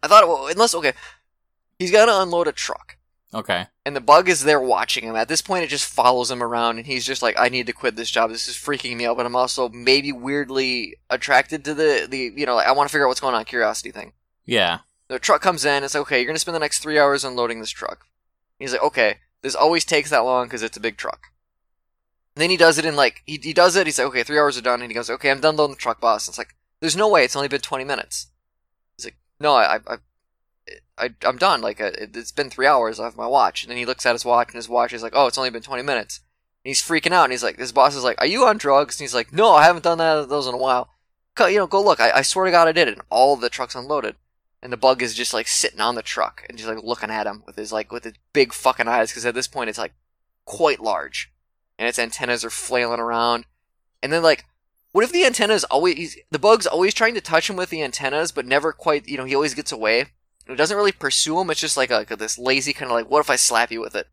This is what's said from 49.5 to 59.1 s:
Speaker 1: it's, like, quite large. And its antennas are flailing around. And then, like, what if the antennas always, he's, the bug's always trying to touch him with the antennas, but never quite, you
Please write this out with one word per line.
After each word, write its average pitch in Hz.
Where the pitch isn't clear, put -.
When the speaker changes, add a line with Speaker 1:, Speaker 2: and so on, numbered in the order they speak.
Speaker 1:
it's, 107
like, -
quite 151
large. 87
And 113
its 123
antennas 120
are 113
flailing 120
around. 117
And 135
then, 165
like, 156
what 403
if -
the 349
antennas 214
always, 151
he's, 160
the 147
bug's 208
always 185
trying 226
to 214
touch 160
him 123
with 180
the 156
antennas, 143
but 131
never 147
quite, 147
you 139